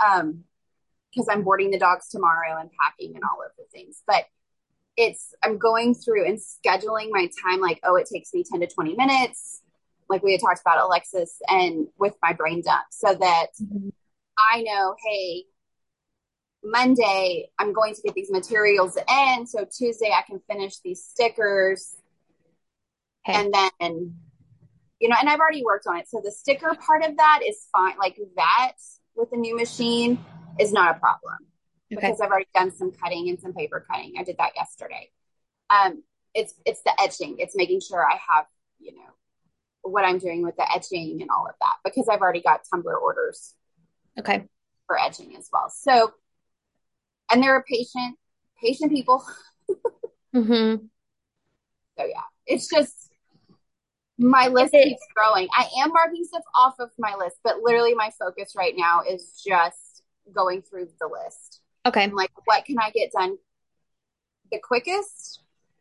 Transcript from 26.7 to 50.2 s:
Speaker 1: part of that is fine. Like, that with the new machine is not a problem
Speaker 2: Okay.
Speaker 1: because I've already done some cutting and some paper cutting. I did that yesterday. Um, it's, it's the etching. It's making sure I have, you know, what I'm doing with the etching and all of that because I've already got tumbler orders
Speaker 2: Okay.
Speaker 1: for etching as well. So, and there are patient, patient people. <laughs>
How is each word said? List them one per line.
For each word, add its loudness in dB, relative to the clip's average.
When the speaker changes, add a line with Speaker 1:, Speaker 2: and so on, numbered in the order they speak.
Speaker 1:
part 4
of -2
that 6
is -6
fine. 2
Like, -4
that 2
with -2
the -6
new -4
machine -2
is 0
not 4
a -16
problem -2
Speaker 2:
Okay. -4
Speaker 1:
because -2
I've -2
already 0
done 2
some -8
cutting -6
and -6
some -14
paper -10
cutting. -10
I -10
did -10
that -2
yesterday. -12
Um, 2
it's, -4
it's -4
the 2
etching. -6
It's -8
making 0
sure -4
I 2
have, 2
you -20
know, -20
what -2
I'm 2
doing -4
with -6
the -2
etching -6
and -8
all -4
of -18
that 0
because -4
I've 2
already 0
got 2
tumbler -4
orders -6
Speaker 2:
Okay. -4
Speaker 1:
for -2
etching -4
as -20
well. -2
So, 4
and 4
there 4
are -2
patient, -6
patient 0
people. 2
<laughs> -16